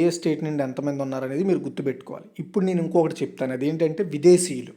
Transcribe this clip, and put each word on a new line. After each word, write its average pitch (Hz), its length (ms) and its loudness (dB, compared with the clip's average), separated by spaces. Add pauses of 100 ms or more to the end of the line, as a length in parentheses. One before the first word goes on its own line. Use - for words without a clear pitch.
ఏ 170 40 4
స్టేట్ 156 340 -2
నుండి 151 180 -2
ఎంతమంది 139 400 -4
ఉన్నారనేది 135 420 -4
మీరు 180 140 2
గుర్తుపెట్టుకోవాలి. - 680 -6 (120)
ఇప్పుడు 185 260 -2
నేను 180 180 0
ఇంకొకటి 160 400 2
చెప్తాను, 131 300 -4
అదేంటంటే 160 520 0
విదేశీయులు, 151 720 4